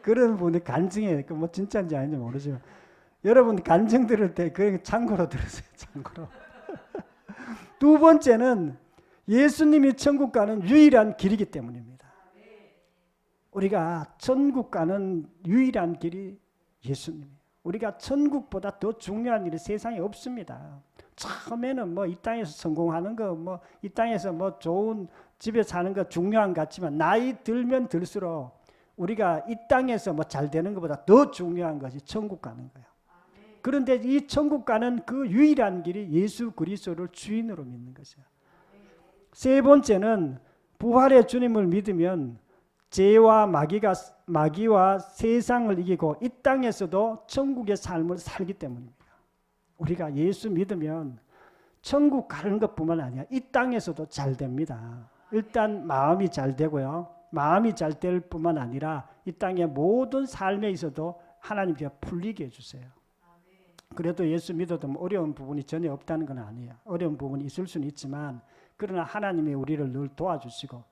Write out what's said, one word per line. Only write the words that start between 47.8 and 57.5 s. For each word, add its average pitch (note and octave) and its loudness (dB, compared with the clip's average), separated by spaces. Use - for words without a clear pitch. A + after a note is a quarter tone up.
살기 F#3 -10
때문입니다. B2 -14
우리가 D#3+ -4
예수 F#3+ -2
믿으면 D#3+ -4
천국 C#4+ 2
가는 G3 -4
것뿐만 E3 -2
아니라 C3 -8
이 C4 -4
땅에서도 A#3 -2
잘 C#3 -4
됩니다. B2 -8
일단 G#3+ -2
마음이 D#3+ 2
잘 C3+ -4
되고요. D3+ -4
마음이 E3+ 2